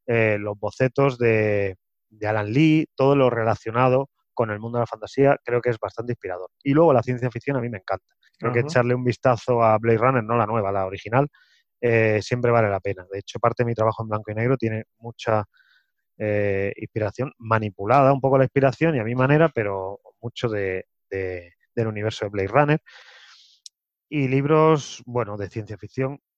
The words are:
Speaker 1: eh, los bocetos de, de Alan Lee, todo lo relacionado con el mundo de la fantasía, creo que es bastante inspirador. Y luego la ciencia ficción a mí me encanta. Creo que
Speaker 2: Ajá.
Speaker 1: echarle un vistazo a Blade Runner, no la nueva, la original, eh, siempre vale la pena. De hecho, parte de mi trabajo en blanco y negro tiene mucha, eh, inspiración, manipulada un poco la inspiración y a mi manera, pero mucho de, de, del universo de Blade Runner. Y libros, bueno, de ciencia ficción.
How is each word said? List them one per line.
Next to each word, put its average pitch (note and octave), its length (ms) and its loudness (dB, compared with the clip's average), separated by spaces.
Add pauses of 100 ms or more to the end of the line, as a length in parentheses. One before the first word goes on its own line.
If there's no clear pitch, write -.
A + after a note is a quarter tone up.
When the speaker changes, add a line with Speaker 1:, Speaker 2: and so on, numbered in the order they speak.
Speaker 1:
eh, A2 340 2
los G#2 180 -6
bocetos C3 600 0
de, G#2+ 580 0 (340)
de G#2+ 180 -10
Alan G#2+ 260 -2
Lee, D#3 420 4
todo C3+ 200 4
lo C3 140 4
relacionado A#2 800 0 (240)
con A2+ 180 -2
el G#2 80 -6
mundo A#2 180 -6
de A#2+ 60 0
la - 40 -2
fantasía, B2+ 560 2
creo A#2+ 180 -2
que B2 100 -2
es A2 80 -6
bastante A#2 340 -6
inspirador. F#2 360 -10 (140)
Y C#3 100 0
luego D#3+ 200 6
la A#2 100 4
ciencia B2 280 -4
ficción C#3 260 -6
a - 40 -2
mí A#2+ 80 -6
me G#2+ 100 -10
encanta. - 260 -8 (320)
Creo A#2 140 -4
que A#2+ 80 0
Speaker 2:
Ajá. C3+ 80 -2
Speaker 1:
echarle B2 260 2
un B2+ 100 -2
vistazo A#2+ 600 0
a A2 160 4
Blade A2+ 180 2
Runner, B2 260 2
no A#2 140 -2
la A2+ 80 2
nueva, G#2 260 -2
la F#2+ 140 -2
original, G#2+ 420 -2 (540)
eh, A2 400 2
siempre B2 300 -2
vale A2+ 180 2
la G2 100 -2
pena. F#2 320 -8
De G2 60 -8
hecho, - 220 -12
parte A#2 240 0
de A#2 40 0
mi A#2 60 -2
trabajo A2 300 -2
en A2 60 -10
blanco G#2+ 200 -6
y G#2+ 60 -8
negro B2 220 0
tiene A2 260 -4 (160)
mucha, A2+ 440 -4 (760)
eh, G#2 560 -2
inspiración, G#2+ 640 -6
manipulada A2+ 760 2
un C3 80 0
poco C3+ 160 2
la C3 60 4
inspiración C3+ 520 0
y B2 40 0
a G#2+ 40 -2
mi A#2 120 -4
manera, D3 340 4
pero G2 500 -4 (220)
mucho A#2+ 280 -6
de, F#2+ 360 -4 (240)
de, F2+ 440 -8 (200)
del A2+ 140 0
universo G#2+ 380 -4
de G2+ 40 -6
Blade G2 180 -2
Runner. D3 340 2 (1300)
Y C#3 180 -2
libros, D3 800 2
bueno, A#2 300 -4
de G2+ 120 -6
ciencia G#2 280 -10
ficción. C3+ 420 -6 (180)